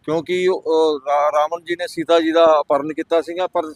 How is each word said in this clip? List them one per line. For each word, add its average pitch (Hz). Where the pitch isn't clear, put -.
ਕਿਉਂਕਿ 180
ਉਹ, 185
ਅਹ, 151
ਰਾ-, 147
ਰਾਵਣ 156
ਜੀ 170
ਨੇ 175
ਸੀਤਾ 165
ਜੀ 160
ਦਾ 160
ਅਪਹਰਨ 147
ਕੀਤਾ 160
ਸੀਗਾ, 170
ਪਰ 170